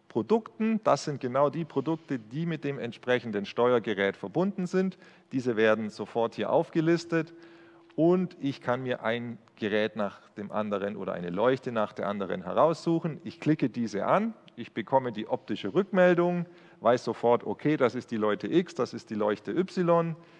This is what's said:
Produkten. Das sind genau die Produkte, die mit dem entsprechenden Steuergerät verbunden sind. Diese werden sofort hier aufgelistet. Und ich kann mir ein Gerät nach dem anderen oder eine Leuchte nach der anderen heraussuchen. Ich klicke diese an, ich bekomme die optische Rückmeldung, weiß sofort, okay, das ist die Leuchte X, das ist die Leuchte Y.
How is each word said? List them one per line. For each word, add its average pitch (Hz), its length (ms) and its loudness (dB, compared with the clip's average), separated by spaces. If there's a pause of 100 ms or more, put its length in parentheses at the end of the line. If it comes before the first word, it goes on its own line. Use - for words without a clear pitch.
Produkten. 220 760 0
Das 139 220 2
sind 147 140 -6
genau 135 300 2
die 156 160 -4
Produkte, 147 540 -4
die 120 260 -8
mit 160 180 -6
dem 139 140 -4
entsprechenden 117 680 -2
Steuergerät 110 680 2
verbunden 180 500 -2
sind. 185 320 0 (320)
Diese 123 240 0
werden 110 340 4
sofort 113 460 -4
hier 104 160 -2
aufgelistet. 165 840 0 (640)
Und 175 440 2
ich 139 220 -4
kann 123 220 -2
mir 123 180 -4
ein 117 380 -4 (160)
Gerät 107 400 0
nach 101 240 -6 (180)
dem 101 140 -10
anderen 101 440 -2
oder 92 180 -6
eine 87 180 -6
Leuchte 120 400 0
nach 107 220 -2
der - 140 -6
anderen 95 360 -4
heraussuchen. 156 800 0
Ich - 160 -12
klicke 151 300 0
diese 101 360 -4
an, 202 300 0 (200)
ich 117 160 -14
bekomme 123 400 0
die 107 160 -8
optische 107 460 -4
Rückmeldung, 175 720 4 (360)
weiß 120 220 4
sofort, 117 400 2
okay, 147 320 0
das 123 200 2
ist 123 160 -8
die 117 60 -2
Leuchte 107 280 0
X, 180 300 0
das - 180 -4
ist 120 160 -12
die 110 60 -6
Leuchte 104 360 -2
Y. 170 640 0 (240)